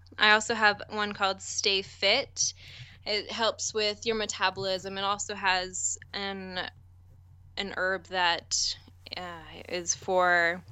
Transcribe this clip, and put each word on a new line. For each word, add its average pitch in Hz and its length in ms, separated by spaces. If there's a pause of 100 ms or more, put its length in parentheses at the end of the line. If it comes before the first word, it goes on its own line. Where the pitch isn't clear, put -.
(180)
I 214 120
also 220 240
have 208 340
one 208 240
called 190 300
Stay 196 400
Fit. - 720 (500)
It 208 260
helps 214 440
with 208 320
your 220 100
metabolism. 190 800
It 196 80
also 208 300
has 185 640 (160)
an, 190 560 (880)
an 196 180
herb 185 300
that, 175 720 (400)
uh, 175 260 (260)
is 175 260
for 180 760